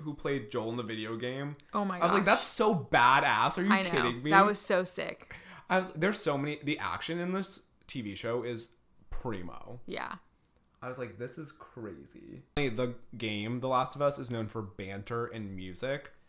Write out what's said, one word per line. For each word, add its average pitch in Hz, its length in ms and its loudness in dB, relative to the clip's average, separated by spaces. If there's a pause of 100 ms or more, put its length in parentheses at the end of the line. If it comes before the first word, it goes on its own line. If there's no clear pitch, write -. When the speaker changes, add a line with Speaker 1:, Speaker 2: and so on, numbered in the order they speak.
Speaker 1:
who 151 140 -6
played 139 360 -2
Joel 113 200 -2
in 120 60 -4
the 123 60 -2
video 110 340 -6
game, 135 400 -6 (160)
Speaker 2:
Oh 208 120 0
my 190 160 -2
Speaker 1:
I 170 40 4
was 175 80 4
like, 208 120 4
Speaker 2:
gosh. 202 140 6
Speaker 1:
"That's - 100 -4
so 220 260 2 (180)
badass. 131 640 6
Are 180 40 0
you 202 100 4
Speaker 2:
I 190 100 6
know. 180 80 -2
Speaker 1:
kidding 123 320 0
me?" 147 80 0
Speaker 2:
That 196 160 10
was 208 120 2
so 185 260 4
sick. - 500 -4 (340)
Speaker 1:
I 185 100 4
was, 180 160 0
there's 185 260 0
so 147 160 2
many, 147 280 -2
the 147 140 0
action 98 420 -4
in 180 120 -2
this 190 280 -4 (280)
T 131 140 -6
V 101 120 -6
show 117 300 -2
is 117 300 -8 (360)
primo. 104 760 -6
Speaker 2:
Yeah. - 280 -6 (680)
Speaker 1:
I 123 60 -10
was 127 100 -10
like, 107 200 -10
"This 120 200 -10
is 151 140 -12
crazy." - 880 -14 (140)
The 123 380 0 (220)
game, 107 440 -4
The 131 80 -2
Last 131 260 2
of 143 80 -8
Us, 143 160 2
is 127 120 -8
known 113 180 -2
for 113 140 -6
banter 101 640 -6
and 107 280 -8
music. 95 560 -6 (180)